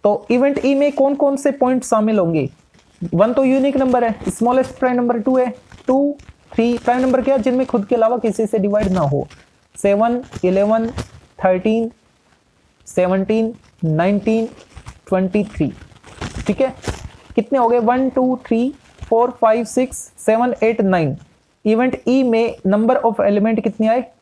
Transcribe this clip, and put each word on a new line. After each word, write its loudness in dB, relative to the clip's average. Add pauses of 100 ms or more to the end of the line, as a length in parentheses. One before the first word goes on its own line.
तो 0
इवेंट 2
ई 2
में 2
कौन 0
कौन 0
से 0
पॉइंट 0
शामिल 0
होंगे? 0 (680)
वन 4
तो 2
यूनिक 2
नंबर 2
है, -4
स्मॉलेस्ट 0
प्राइम 0
नंबर 0
टू 0
है, 2 (380)
टू, 0 (360)
थ्री 0
प्राइम 0
नंबर 2
क्या? 2
जिनमें 0
खुद -2
के 0
अलावा 2
किसी -2
से -2
डिवाइड 0
ना 2
हो, -2 (480)
सेवन, 0 (240)
इलेवन, 2 (580)
थर्टीन, 0 (960)
सेवनटीन, 0 (320)
नाइनटीन, 0 (600)
ट्वेंटी 0
थ्री, -4 (720)
ठीक -2
है। 0 (600)
कितने 0
हो 2
गए? 2
वन, 0
टू, -2
थ्री, 0 (360)
फोर, 2 (100)
फाइव, 2
सिक्स, -2 (220)
सेवन, 0
एट, 0
नाइन। 0 (480)
इवेंट 0
ई 2
में 0 (100)
number 2
of 0
element 2
कितने -2
आए? 0 (180)